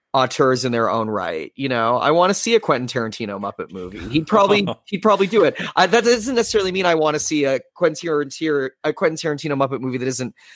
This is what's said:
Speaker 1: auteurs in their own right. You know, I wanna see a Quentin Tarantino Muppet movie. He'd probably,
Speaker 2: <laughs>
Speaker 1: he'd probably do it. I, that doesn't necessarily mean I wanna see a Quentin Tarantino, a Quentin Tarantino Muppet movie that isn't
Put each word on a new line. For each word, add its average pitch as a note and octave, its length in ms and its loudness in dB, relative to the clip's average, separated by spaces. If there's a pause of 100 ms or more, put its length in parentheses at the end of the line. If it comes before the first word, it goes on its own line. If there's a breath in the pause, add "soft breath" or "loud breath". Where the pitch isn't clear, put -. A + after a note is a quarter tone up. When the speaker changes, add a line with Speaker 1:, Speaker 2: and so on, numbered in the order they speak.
(140)
Speaker 1:
auteurs C3 500 2
in B2 80 -2
their A2+ 160 0
own A2 220 -2
right. E2+ 460 -4
You C3+ 120 -4
know, A#2+ 300 0
I - 120 2
wanna F3 220 4
see A3+ 220 0
a A3 60 4
Quentin B2+ 280 0
Tarantino A2 520 -6
Muppet G2 300 -8
movie. F#2 280 -12
He'd B2 280 -2
probably, G#3 400 2 (100)
Speaker 2:
<laughs> - 100 -20
Speaker 1:
he'd - 160 -6
probably G3+ 240 4
do G3 180 4
it. C3+ 160 2 (140 loud breath)
I, F3+ 120 4
that G3+ 180 2
doesn't A#3 300 2
necessarily G#3+ 380 0
mean F#3 140 0
I E3+ 80 4
wanna D#3 240 2
see D3+ 260 0
a C3+ 160 0 (140)
Quentin E3 340 0
Tarantino, D3 640 -2 (140)
a D3+ 100 0
Quentin D#3+ 220 -2
Tarantino D3 420 -4
Muppet C3+ 220 -2
movie B2+ 180 -6
that B2 100 -4
isn't B2 260 -6 (220 soft breath)